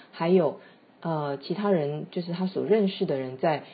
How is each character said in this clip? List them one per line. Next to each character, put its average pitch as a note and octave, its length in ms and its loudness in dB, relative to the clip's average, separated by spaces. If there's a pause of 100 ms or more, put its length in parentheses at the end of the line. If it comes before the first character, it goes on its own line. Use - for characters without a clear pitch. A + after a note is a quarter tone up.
(100)
还 E3+ 200 0
有， F3 280 4 (420)
呃， D3+ 360 -4
其 C#3 160 -8
他 G#3 180 0
人， D3+ 400 0
就 F3+ 120 -6
是 E3+ 100 -6
她 F#3 140 -2
所 C#3+ 180 -2
认 G3+ 240 4
识 F#3+ 160 -2
的 D3+ 140 -2
人， C3 180 -6
在 D3 380 0